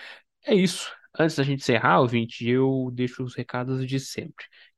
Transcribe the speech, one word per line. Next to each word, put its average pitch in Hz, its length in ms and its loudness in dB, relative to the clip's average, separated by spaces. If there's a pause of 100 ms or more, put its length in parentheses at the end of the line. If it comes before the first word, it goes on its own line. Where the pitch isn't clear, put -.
(460)
É 269 80 2
isso. 185 380 2 (260)
Antes 160 200 2
da 139 60 2
gente 139 180 0
encerrar, 131 400 4
ouvinte, 117 440 0
eu 131 480 2
deixo 123 300 -4
os 123 100 -10
recados 127 540 -6
de 131 100 -2
sempre. - 480 -10 (320)